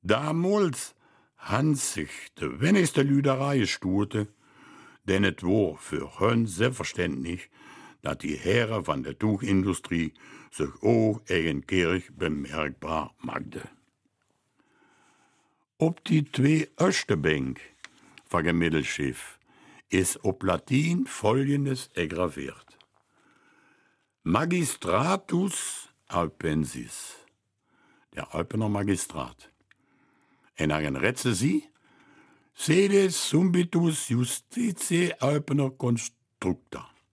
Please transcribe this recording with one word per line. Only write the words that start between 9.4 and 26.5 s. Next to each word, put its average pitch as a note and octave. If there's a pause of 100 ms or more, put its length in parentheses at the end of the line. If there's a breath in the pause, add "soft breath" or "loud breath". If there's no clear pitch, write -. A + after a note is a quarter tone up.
sich C#2 (100)
auch A2
eigenkehrig E2+
bemerkbar D2+
machte. - (2000 soft breath)
Ob E3
die D3+
zwei D3 (120)
öste F3+
Bänk C#2+ (680 loud breath)
von E2+
dem E2+
Mittelschiff D#2 (520 loud breath)
ist -
ob G2
Latin C#3+
folgendes C3+
engraviert: D#2+ (1400 soft breath)
Magistratus E3 (180)
Alpensis, D2+ (960 soft breath)